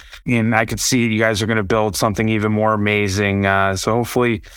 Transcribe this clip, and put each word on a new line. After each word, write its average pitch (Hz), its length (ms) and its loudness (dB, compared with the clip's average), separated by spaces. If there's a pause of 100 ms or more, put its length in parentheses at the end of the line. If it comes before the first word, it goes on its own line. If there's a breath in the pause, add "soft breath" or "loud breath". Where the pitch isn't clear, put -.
(260 loud breath)
and 117 280 0
I 110 120 0
could 113 140 -6
see 120 260 0
you 110 120 0
guys 110 220 2
are 110 60 -2
gonna 110 160 0
build 107 340 0
something 110 320 0
even 107 240 0
more 107 220 2
amazing. 101 720 0
Uh, 98 280 2
so 110 200 -2
hopefully 117 480 0 (140)